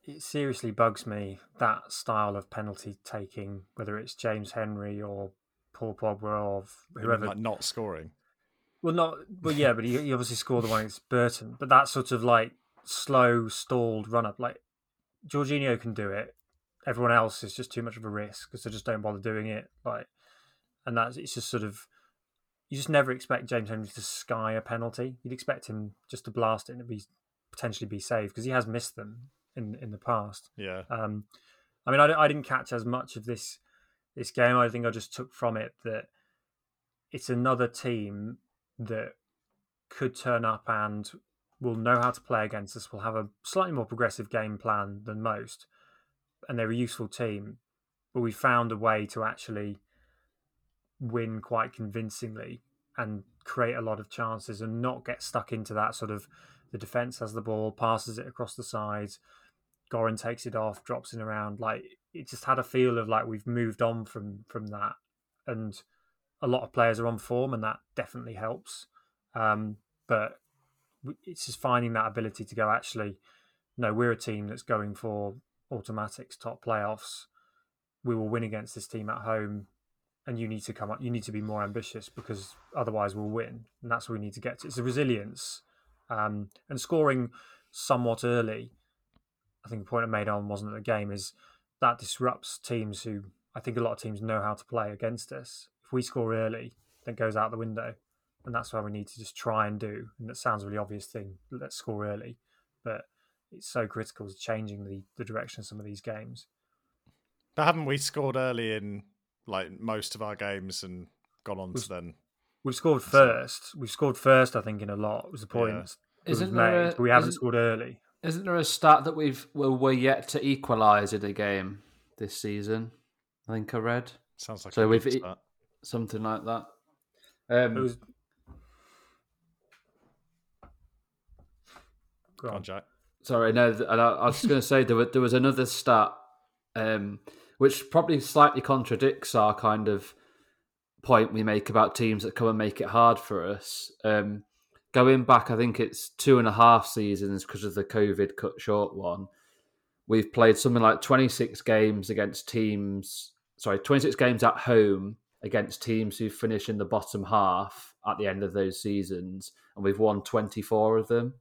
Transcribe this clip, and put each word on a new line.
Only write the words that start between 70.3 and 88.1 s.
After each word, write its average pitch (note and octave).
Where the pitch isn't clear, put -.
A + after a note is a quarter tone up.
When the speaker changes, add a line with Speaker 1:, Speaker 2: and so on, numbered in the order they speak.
Speaker 1:
w-, C#3+
it's F3+
just -
finding A#2+
that A2
ability A2
to -
go, G#2+
"Actually, G#2+
no, A2+
we're A#2
a A2+
team G#2
that's -
going G#2
for G#2
automatics, A2
top A2+
playoffs. G#2+
We B2
will A2
win A#2
against A2
this G#2
team G#2+
at A2
home, G#2
and A#2
you A2+
need A2
to A2+
come G#2
up, B2
you A#2+
need A2+
to G#2+
be G#2+
more G#2+
ambitious, G#2+
because G2+
otherwise G#2+
we'll G#2+
win." A#2
And A#2+
that's A#2
what A2
we G#2
need G2+
to A2
get B2
to. -
It's B2
a A#2+
resilience, B2
um, G#2+
and C3+
scoring C3+
somewhat B2